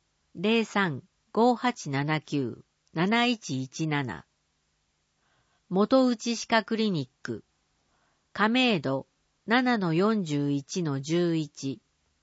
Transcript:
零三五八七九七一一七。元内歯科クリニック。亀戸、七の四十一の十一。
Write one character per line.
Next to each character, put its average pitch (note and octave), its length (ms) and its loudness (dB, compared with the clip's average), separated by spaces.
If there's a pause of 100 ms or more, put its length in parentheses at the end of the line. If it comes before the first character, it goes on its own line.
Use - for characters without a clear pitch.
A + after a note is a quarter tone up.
(340)
零 G#3+ 300 0
三 F3 380 -2 (300)
五 A#3+ 220 4
八 A#3+ 360 -4
七 D3 320 0
九 C3 420 -4 (300)
七 G#3+ 320 2
一 F#3 360 -2
一 D#3+ 240 -6
七。 C3+ 380 -4 (1400)
元 B3 400 4
内 A#3 260 -2
歯 - 140 -10
科 A3+ 160 2
ク A3 140 -4
リ G#3+ 120 0
ニ D#3 140 -2
ッ - 40 -14 (140)
ク。 A2 220 -8 (880)
亀 A3+ 480 2
戸、 C3+ 260 -4 (400)
七 B3 300 2
の F#3 160 0
四 G3+ 320 2
十 C#3+ 260 0
一 C#3+ 320 -4
の C#3 200 -2
十 E3 340 0
一。 C#3 460 -6 (400)